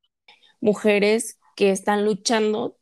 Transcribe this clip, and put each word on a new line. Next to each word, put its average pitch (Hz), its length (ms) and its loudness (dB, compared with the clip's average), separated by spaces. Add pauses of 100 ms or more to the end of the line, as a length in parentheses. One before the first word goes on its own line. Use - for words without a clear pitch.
(600)
mujeres 208 760 0 (180)
que 202 140 2
están 208 340 -2
luchando 214 760 -2